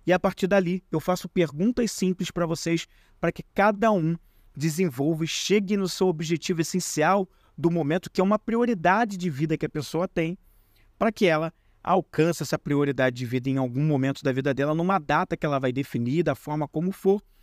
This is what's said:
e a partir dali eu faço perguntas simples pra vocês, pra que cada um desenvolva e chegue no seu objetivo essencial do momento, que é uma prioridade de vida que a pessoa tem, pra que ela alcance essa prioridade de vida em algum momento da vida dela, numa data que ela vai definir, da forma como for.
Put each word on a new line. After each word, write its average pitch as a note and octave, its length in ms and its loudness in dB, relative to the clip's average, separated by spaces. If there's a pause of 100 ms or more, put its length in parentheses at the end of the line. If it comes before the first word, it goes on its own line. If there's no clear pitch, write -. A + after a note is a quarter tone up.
e E3+ 80 4
a F3+ 60 4
partir F#3+ 260 -2
dali F#3 460 2
eu D#3+ 80 0
faço F3+ 280 -2
perguntas F3+ 640 0
simples F#3 380 -2
pra F3 160 -2
vocês, E3 420 -2 (320)
pra E3+ 120 0
que - 120 -8 (100)
cada G#3 380 4
um E3 240 2 (400)
desenvolva D#3 720 0
e - 20 -4
chegue G3+ 480 0
no F#3+ 140 -2
seu F#3 180 0
objetivo E3 540 -2
essencial F3+ 640 0 (300)
do D#3+ 140 2
momento, E3 400 -2
que - 100 -2
é - 20 4
uma G#3 140 2
prioridade G#3+ 800 0
de F3 120 -2
vida D3+ 280 -2
que - 80 -4
a C#3+ 40 -2
pessoa D#3 380 -4
tem, E3 300 -4 (600)
pra A3 140 0
que G#3+ 140 0
ela D#3+ 260 2 (320)
alcance E3+ 580 0
essa - 160 -4
prioridade C#3 580 0
de B2 100 -8
vida B2 240 -4
em C3+ 80 0
algum C3 260 -2
momento C#3 400 0
da C#3 80 0
vida C3+ 220 0
dela, C#3+ 200 -2
numa F3+ 260 0
data D#3+ 380 -2
que - 80 -6
ela C#3+ 140 0
vai C3 120 -2
definir, C3 520 -2
da D3+ 120 0
forma D3+ 320 -6
como E3+ 240 -4
for. G3 300 2 (220)